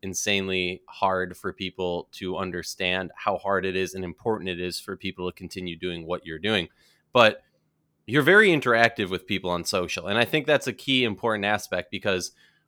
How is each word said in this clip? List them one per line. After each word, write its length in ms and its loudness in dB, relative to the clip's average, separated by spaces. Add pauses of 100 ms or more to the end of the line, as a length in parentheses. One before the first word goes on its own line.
insanely 880 -2
hard 480 -2
for 160 -8
people 640 -6
to 240 -6
understand 800 -4
how 220 -2
hard 280 0
it 100 -2
is 200 -2
and 100 -6
important 440 -4
it 100 -4
is 200 -6
for 160 -10
people 340 -8
to 60 -10
continue 400 -10
doing 300 -8
what 200 -6
you're 140 -10
doing. 300 0 (420)
But 300 6 (640)
you're 160 2
very 280 8
interactive 600 4
with 160 -4
people 240 -4
on 160 -2
social. 420 -2
And 120 2
I 40 4
think 220 -2
that's 220 2
a 60 -2
key 300 0
important 420 0
aspect, 440 -2
because 420 -2 (360)